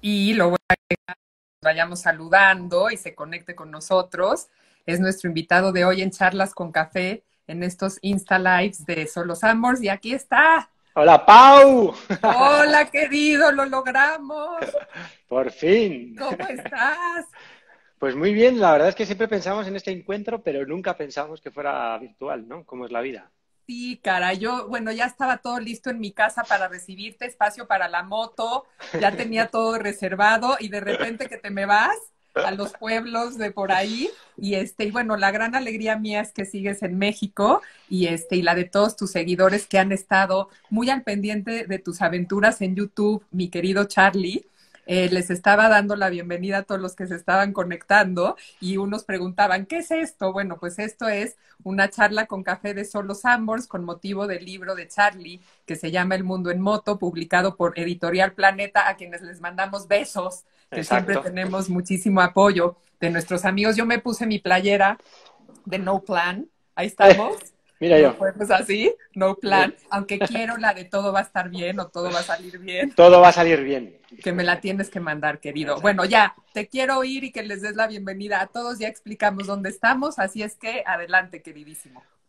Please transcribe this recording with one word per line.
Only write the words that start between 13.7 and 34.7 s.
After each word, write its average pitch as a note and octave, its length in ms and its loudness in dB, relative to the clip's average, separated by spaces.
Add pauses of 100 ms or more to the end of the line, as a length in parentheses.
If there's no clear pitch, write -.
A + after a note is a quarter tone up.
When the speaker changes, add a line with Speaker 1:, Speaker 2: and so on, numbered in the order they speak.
Speaker 2:
Por B2+ 240 -2
fin. E3 640 0
Speaker 1:
¿Cómo C4 320 -8
estás? D#4 800 -4 (720)
Speaker 2:
Pues C3+ 180 -4
muy E3+ 180 0
bien, A#3 280 4
la F3 120 6
verdad D3+ 160 6
es F#3+ 60 -6
que G#3+ 120 -6
siempre G3+ 200 -4
pensamos G3+ 400 -4
en G3 80 -10
este F#3+ 160 -10
encuentro, G#3 520 -10
pero C#3 240 -4
nunca F3 280 -6
pensamos D3+ 460 -10
que C#3+ 80 -16
fuera C3+ 480 -6
virtual, B2 500 -12
¿no? D#3+ 160 -18
Como B2+ 220 -16
es A2+ 60 -14
la A#2 100 -6
vida. B2 300 -12 (360)
Speaker 1:
Sí, B3 340 -14
cara, F#3 320 -2
yo, A3 340 -6
bueno, A3 240 -8
ya A3+ 140 -4
estaba B3+ 320 -4
todo A#3+ 220 -10
listo A3+ 300 -12
en A#3+ 100 -10
mi G3+ 120 -10
casa A3 320 -2
para F#3+ 240 -2
recibirte, F#3+ 580 -16
espacio A#3+ 420 -6
para F#3 220 -2
la F3 140 -6
moto, A3+ 600 -6 (360)
ya G3+ 100 4
tenía A3+ 360 -4
<laughs> - 40 -14
todo A3+ 280 -2
reservado G#3 800 0
y A3 100 -12
de G3+ 120 -8
repente A3 440 -6
que A#3+ 120 -16
te G3+ 120 -14
me G3 160 -6
vas A3 320 2 (380)
a G3 160 -2
los G3 220 -8
pueblos A#3 680 -6
de G#3+ 100 -4
por G3 220 -4
ahí A3 380 -2 (280)
y G3+ 160 -4
este, F#3+ 300 -4